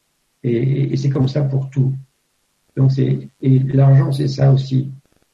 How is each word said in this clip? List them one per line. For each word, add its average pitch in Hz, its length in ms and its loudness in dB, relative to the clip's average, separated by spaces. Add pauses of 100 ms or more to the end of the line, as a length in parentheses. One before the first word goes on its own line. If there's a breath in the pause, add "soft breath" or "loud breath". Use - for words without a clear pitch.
(440)
Et, 131 80 -2
et, 135 420 -2
et - 40 -4
c'est 139 120 -2
comme 135 180 0
ça 147 160 -4
pour 135 260 -4
tout. 131 240 -2 (800)
Donc 135 160 2
c'est, 135 380 -2 (120)
et 131 180 4
l'argent, 135 520 4
c'est 139 160 -2
ça 139 240 0
aussi. - 400 -2 (420)